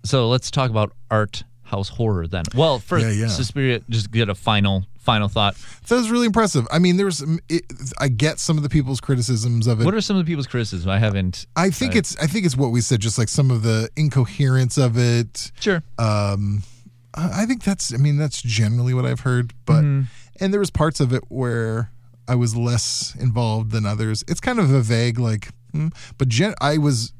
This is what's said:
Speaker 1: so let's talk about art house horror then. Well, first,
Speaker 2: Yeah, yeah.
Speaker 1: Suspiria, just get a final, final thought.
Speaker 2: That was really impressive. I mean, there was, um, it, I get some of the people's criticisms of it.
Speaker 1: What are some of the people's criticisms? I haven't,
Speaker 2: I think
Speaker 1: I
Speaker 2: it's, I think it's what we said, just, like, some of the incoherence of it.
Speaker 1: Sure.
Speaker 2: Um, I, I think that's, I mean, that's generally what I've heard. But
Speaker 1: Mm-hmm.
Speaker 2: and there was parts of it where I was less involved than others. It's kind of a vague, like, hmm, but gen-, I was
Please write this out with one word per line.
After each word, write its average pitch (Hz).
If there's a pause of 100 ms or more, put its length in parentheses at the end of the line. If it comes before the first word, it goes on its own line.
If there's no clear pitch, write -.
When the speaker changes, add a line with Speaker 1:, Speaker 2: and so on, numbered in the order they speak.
Speaker 1:
so 123
let's 127
talk 131
about 107 (160)
art 107 (180)
house 98
horror 101
then. 85 (100)
Well, 139
first, 113
Speaker 2:
Yeah, 110
yeah. 107
Speaker 1:
Suspiria, 123
just 110
get 110
a 98
final, 98 (140)
final 104
thought. 101 (320)
Speaker 2:
That 240
was 226
really 240
impressive. 202
I 160
mean, 180
there 196
was, 147
um, 160 (100)
it, 170 (360)
I 143
get 127
some 156
of 147
the 143
people's 135
criticisms 117
of 113
it. 120
Speaker 1:
What 190
are 220
some 202
of 180
the 160
people's 143
criticisms? 95
I 98
haven't, 98 (100)
Speaker 2:
I 185
think 247
Speaker 1:
I 233
Speaker 2:
it's, -
I 165
think 185
it's 131
what 135
we 117
said, 113
just, 107
like, 113
some 135
of 113
the 110
incoherence 131
of 127
it. 120
Speaker 1:
Sure. 180 (160)
Speaker 2:
Um, 101 (520)
I, 180
I 226
think 247
that's, 196
I -
mean, 143
that's 147
generally 120
what 127
I've 123
heard. 123 (100)
But 156
Speaker 1:
Mm-hmm. 139 (420)
Speaker 2:
and 196
there 208
was 190
parts 156
of 131
it -
where 117 (380)
I 127
was 120
less 120
involved 110
than 110
others. 107
It's 170
kind 247
of 156
a 135
vague, 117
like, 110 (240)
hmm, 151 (300)
but 131
gen-, 170
I 151
was 131